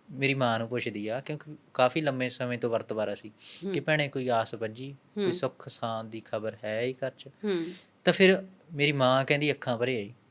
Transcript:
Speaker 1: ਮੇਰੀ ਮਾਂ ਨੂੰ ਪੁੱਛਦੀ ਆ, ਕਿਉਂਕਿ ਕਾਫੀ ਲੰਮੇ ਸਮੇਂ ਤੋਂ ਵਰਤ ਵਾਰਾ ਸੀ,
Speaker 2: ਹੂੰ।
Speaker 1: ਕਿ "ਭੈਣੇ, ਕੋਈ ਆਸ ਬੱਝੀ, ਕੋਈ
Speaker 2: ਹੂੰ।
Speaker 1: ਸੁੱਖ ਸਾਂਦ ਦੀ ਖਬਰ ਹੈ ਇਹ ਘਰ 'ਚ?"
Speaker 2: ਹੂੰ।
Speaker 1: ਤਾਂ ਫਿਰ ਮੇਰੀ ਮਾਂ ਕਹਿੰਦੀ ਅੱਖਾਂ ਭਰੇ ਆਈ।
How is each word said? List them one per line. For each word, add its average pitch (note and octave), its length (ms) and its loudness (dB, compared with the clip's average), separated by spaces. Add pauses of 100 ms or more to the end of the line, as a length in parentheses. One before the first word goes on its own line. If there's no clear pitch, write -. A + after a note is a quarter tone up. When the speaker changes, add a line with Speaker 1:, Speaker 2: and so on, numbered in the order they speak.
(120)
Speaker 1:
ਮੇਰੀ C3+ 220 2
ਮਾਂ A#2+ 260 2
ਨੂੰ A#2 80 -4
ਪੁੱਛਦੀ G#2+ 400 -4
ਆ, A#2 120 -4
ਕਿਉਂਕਿ D3+ 360 -10 (180)
ਕਾਫੀ B2+ 280 4
ਲੰਮੇ C3 280 0
ਸਮੇਂ B2 280 -4
ਤੋਂ A#2+ 120 0
ਵਰਤ A2+ 240 -2
ਵਾਰਾ G#2 220 -2
ਸੀ, G#2+ 160 -12 (340)
Speaker 2:
ਹੂੰ। G3 80 -4
Speaker 1:
ਕਿ D#3+ 60 -2
"ਭੈਣੇ, D3 280 0
ਕੋਈ C3 220 -4
ਆਸ A2+ 260 2
ਬੱਝੀ, A2+ 400 -8 (200)
ਕੋਈ G#3 80 -2
Speaker 2:
ਹੂੰ। F3 100 0
Speaker 1:
ਸੁੱਖ C3 360 -4
ਸਾਂਦ A2+ 400 -6
ਦੀ A2 160 -12
ਖਬਰ G#2+ 380 -6
ਹੈ G#2+ 180 -4
ਇਹ B2+ 120 -2
ਘਰ C3+ 260 -6
'ਚ?" - 80 -18
Speaker 2:
ਹੂੰ। F3+ 380 -4 (380)
Speaker 1:
ਤਾਂ F3 100 4
ਫਿਰ F#3+ 300 6 (300)
ਮੇਰੀ D3 180 4
ਮਾਂ C3 340 4
ਕਹਿੰਦੀ D3 260 4
ਅੱਖਾਂ A#2+ 260 -2
ਭਰੇ B2 200 0
ਆਈ। G#2 160 -6 (180)